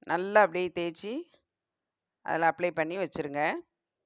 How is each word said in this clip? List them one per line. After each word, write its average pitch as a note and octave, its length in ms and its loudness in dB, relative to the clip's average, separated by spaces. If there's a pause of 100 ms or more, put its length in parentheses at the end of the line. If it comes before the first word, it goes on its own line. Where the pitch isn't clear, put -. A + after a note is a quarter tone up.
நல்லா F#3+ 340 2
அப்படியே F3+ 300 2
தேய்ச்சி, E3+ 420 -6 (1120)
அதுல D#3+ 220 2
அப்ளை F3 240 0
பண்ணி E3 260 -2
வச்சிருங்க. D3 440 -4 (640)